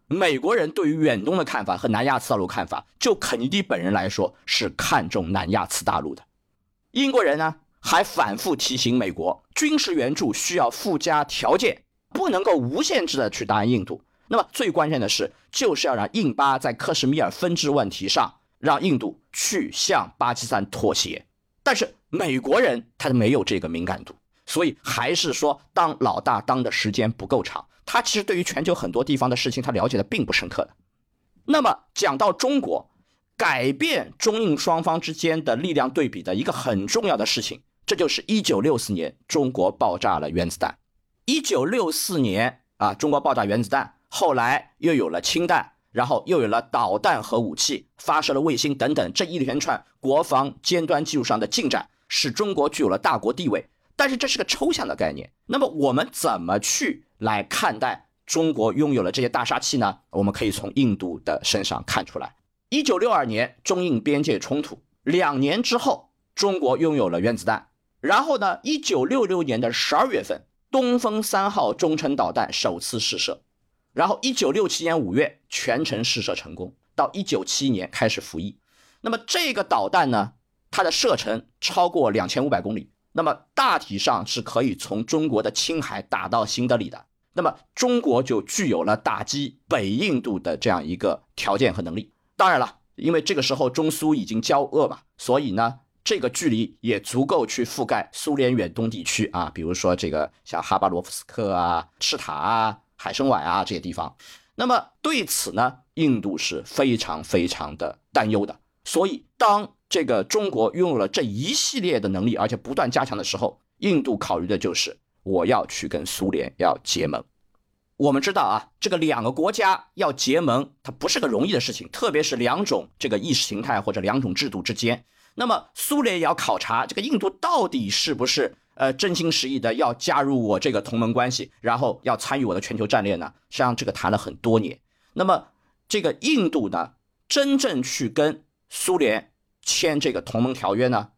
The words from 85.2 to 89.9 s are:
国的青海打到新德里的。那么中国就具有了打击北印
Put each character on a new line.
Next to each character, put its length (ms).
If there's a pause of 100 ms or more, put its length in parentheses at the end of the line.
国 160
的 80
青 300
海 200
打 280
到 160
新 200
德 120
里 120
的。 180 (260)
那 100
么 100 (220)
中 240
国 240
就 180
具 280
有 160
了 100
打 300
击 420
北 220
印 320